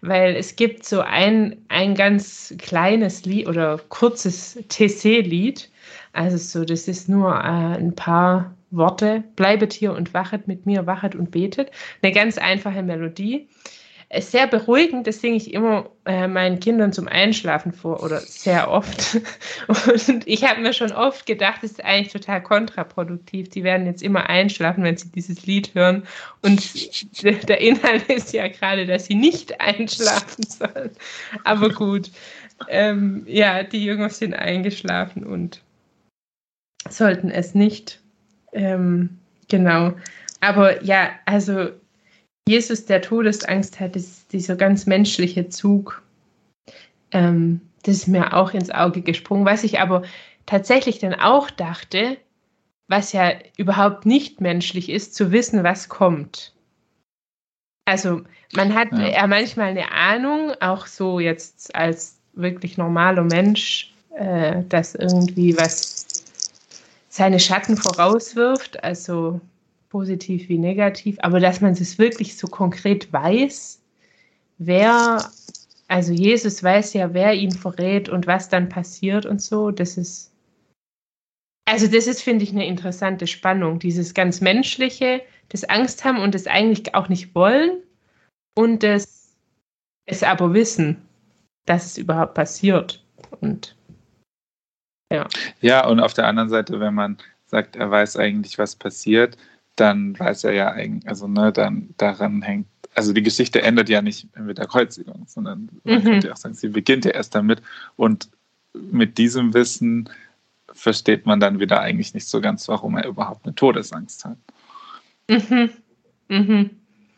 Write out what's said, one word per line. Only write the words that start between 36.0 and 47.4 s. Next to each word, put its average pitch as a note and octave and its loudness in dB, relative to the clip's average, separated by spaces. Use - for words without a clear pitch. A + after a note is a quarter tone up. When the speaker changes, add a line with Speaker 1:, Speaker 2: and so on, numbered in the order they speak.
Speaker 1:
sollten F#3 0
es F3 -4
nicht. G#3 0
Ähm, F3+ 0
genau. F3 4
Aber G3 4
ja, F#3+ 2
also G3 0
Jesus, A3+ 2
der F#3+ 4
Todesangst G#3 -2
hat, F#3 -6
ist - -12
dieser F#3 -4
ganz G3 2
menschliche F#3 2
Zug, G3+ 0
ähm, E3+ 2